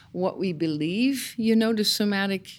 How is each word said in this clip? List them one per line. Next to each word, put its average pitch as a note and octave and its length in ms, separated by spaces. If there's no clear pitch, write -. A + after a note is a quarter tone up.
what F3+ 300
we F#3 120
believe, E3+ 840
you A3+ 180
know, A3+ 180
the G#3+ 120
somatic G3 640